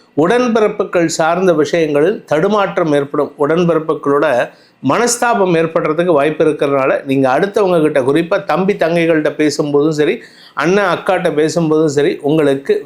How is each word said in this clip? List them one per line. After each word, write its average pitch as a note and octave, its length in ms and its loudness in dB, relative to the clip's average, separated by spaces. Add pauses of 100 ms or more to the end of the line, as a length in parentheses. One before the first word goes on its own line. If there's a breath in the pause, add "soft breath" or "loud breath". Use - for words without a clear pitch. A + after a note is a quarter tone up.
(180 loud breath)
உடன்பிறப்புகள் G#3+ 880 0
சார்ந்த E3+ 480 0
விஷயங்களில் D#3 720 0
தடுமாற்றம் F3+ 680 0
ஏற்படும். C#3+ 460 -2
உடன்பிறப்புகளோட D#3 1080 0 (400 soft breath)
மனஸ்தாபம் G3+ 640 0
ஏற்படுறதுக்கு D#3+ 500 0
வாய்ப்பு D#3 400 2
இருக்கிறதுனால, D3 580 0
நீங்க C3+ 360 0
அடுத்தவங்க F#3+ 420 0
கிட்ட, D3+ 200 0
குறிப்பா E3+ 420 0
தம்பி F#3 300 0
தங்கைகள்கிட்ட E3 560 0
பேசும்போதும் D3 600 0
சரி, D3+ 320 -2 (320 loud breath)
அண்ணன் F3+ 440 0
அக்காட்ட F3 320 -2
பேசும்போதும் D#3 560 0
சரி, D3 360 0
உங்களுக்கு C#3+ 640 0